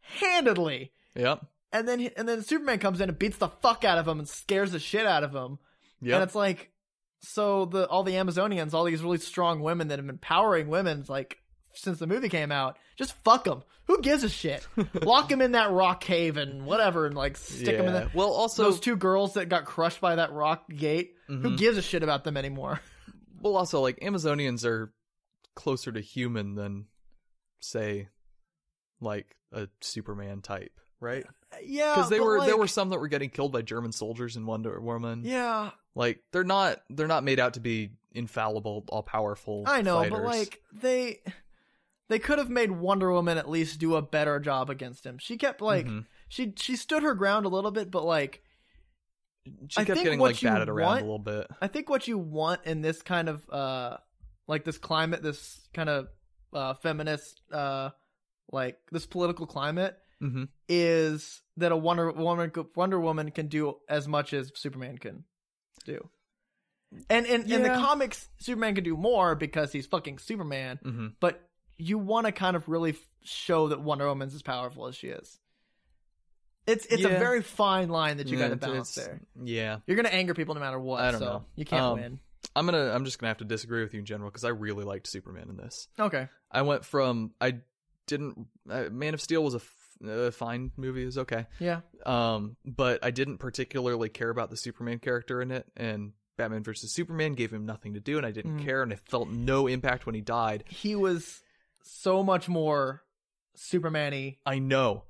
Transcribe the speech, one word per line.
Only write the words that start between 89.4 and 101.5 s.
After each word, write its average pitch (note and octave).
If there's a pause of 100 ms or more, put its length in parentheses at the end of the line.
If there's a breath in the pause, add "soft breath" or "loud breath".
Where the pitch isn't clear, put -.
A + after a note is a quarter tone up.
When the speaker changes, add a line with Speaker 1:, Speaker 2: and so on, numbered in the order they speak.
Speaker 2:
was C#3
a A#2+
f-, -
a A#2
fine A#2+
movie. C3
It -
was B2+
okay. A#2 (140)
Speaker 1:
Yeah. E3+ (240)
Speaker 2:
Um, A2+ (100)
but B2+
I B2
didn't B2+
particularly B2
care A#2
about A2
the -
Superman A#2
character B2
in B2+
it, B2+ (120)
and G#2+ (240)
Batman A2
versus A2
Superman D#3+
gave A2+
him G#2+
nothing G#2+
to G#2
do, C#3+
and C#3+
I A2+
didn't D3
Speaker 1:
Mm. D3
Speaker 2:
care, C3+
and A#2
I G2
felt -
no C3
impact B2+
when A2+
he G#2+
died. A2
Speaker 1:
He -
was F#3 (420)